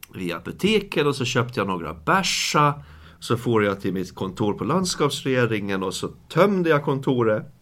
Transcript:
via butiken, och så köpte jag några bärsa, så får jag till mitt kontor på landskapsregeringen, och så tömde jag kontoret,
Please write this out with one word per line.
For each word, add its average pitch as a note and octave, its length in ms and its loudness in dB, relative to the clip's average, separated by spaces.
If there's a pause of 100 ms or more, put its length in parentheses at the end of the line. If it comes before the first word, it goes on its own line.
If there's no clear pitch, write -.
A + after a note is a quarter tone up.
(140)
via F2 260 -4
butiken, F#3 680 0
och C3 80 0
så B2 100 -2
köpte A#2+ 340 -2
jag G2 80 2
några E2 260 -4
bärsa, D3+ 800 2 (460)
så - 180 -2
får A#2 260 2
jag G2 180 0
till F#2+ 120 -2
mitt F#2 220 -6
kontor G2 380 -2
på F#2+ 100 -6
landskapsregeringen, B2 1200 0
och F#2 100 -4
så F#2+ 140 -6 (260)
tömde F3+ 360 4
jag D3 140 4
kontoret, B2+ 600 2 (180)